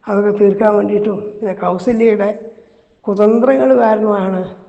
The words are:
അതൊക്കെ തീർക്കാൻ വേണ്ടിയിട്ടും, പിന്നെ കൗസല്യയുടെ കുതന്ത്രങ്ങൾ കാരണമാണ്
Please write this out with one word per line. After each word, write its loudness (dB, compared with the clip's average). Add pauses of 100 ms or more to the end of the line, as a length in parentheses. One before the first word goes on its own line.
അതൊക്കെ 0
തീർക്കാൻ 4
വേണ്ടിയിട്ടും, 0 (200)
പിന്നെ -6 (100)
കൗസല്യയുടെ 0 (760)
കുതന്ത്രങ്ങൾ 2 (120)
കാരണമാണ് 0 (280)